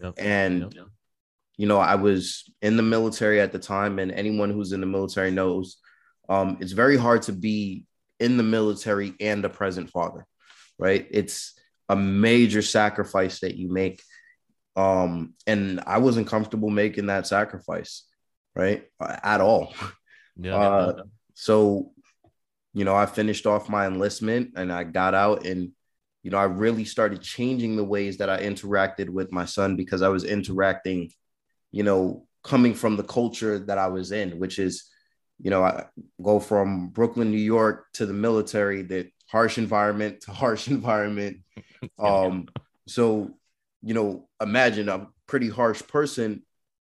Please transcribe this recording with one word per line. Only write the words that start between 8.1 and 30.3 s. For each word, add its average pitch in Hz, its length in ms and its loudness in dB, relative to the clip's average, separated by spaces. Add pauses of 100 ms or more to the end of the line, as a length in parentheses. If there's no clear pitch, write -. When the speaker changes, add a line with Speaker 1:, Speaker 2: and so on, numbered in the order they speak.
Speaker 2:
in 123 180 2
the 117 60 4
military 107 760 0
and 104 240 -2
a 98 60 -2
present 90 400 -6
father, 82 360 -6 (540)
right? 95 320 2
It's - 420 -4 (360)
a 98 80 4
major 104 640 4
sacrifice 101 800 0
that 95 160 -6
you 90 120 -6
make. 92 320 -2 (760)
Um, 90 560 0 (120)
and 98 400 0
I 98 120 0
wasn't 117 300 4
comfortable 110 420 -2
making 104 380 0
that 98 200 -2
sacrifice, 87 800 -4 (500)
right? 98 300 0 (160)
At 101 400 0
all. 95 320 4 (640)
Speaker 1:
Yeah, 90 180 -4
Speaker 2:
Uh, 98 400 4
Speaker 1:
yeah. 90 80 -14 (300)
Speaker 2:
so, 104 580 2 (840)
you 98 120 -2
know, 95 100 4
I 101 100 4
finished 107 400 -2
off 104 220 2
my 104 180 0
enlistment 107 680 -2
and 90 160 -6
I 87 140 -6
got 92 280 0
out 101 320 2
and, 90 280 -6 (500)
you 92 80 -12
know, 98 60 -2
I 98 80 4
really 107 400 0
started 107 360 -2
changing 120 540 -4
the 107 80 0
ways 101 360 -4
that 98 100 -2
I 95 120 -2
interacted 98 680 -2
with 92 240 -4
my 90 100 -2
son 98 320 -2
because 92 260 -4
I 95 60 6
was 95 160 2
interacting, 95 880 -2 (600)